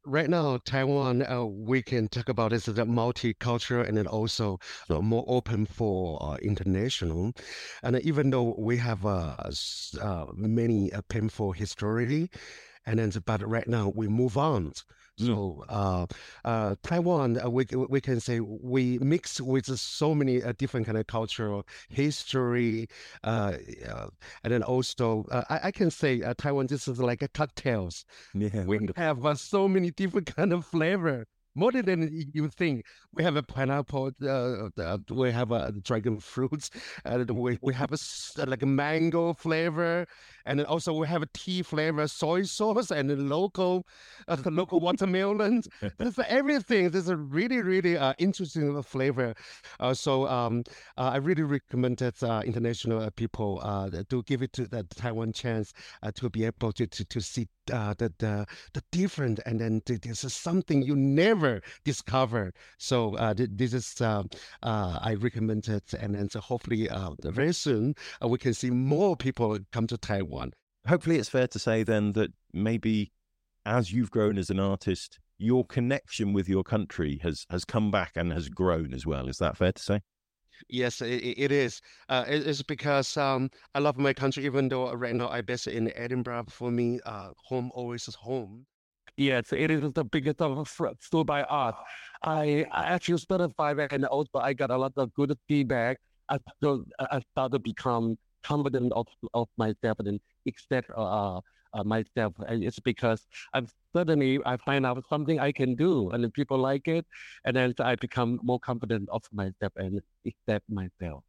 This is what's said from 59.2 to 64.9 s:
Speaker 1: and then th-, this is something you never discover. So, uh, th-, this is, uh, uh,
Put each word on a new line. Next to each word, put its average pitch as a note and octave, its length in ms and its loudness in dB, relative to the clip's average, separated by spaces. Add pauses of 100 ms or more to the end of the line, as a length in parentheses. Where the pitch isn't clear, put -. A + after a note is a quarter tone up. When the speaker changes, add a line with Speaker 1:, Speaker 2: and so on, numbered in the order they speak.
Speaker 1:
and A#2 160 -2
then A2 240 2
th-, A#2 160 -2
this A#2 240 -8
is B2 80 -6
something E3+ 500 2
you C#3 140 2
never C#3+ 640 4 (240)
discover. A#2+ 680 0 (260)
So, A2+ 380 0
uh, A2 180 2
th-, A2+ 200 0
this A#2 200 0
is, - 280 -6
uh, G#2+ 220 2 (400)
uh, G#2 380 0